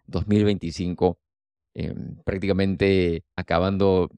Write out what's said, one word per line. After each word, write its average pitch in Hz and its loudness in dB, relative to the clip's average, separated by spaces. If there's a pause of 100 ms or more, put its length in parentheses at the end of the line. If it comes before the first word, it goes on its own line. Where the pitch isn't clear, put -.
dos 90 -4
mil 104 4
veinticinco, 90 -2 (560)
em, - -10
prácticamente 95 0 (100)
acabando 92 2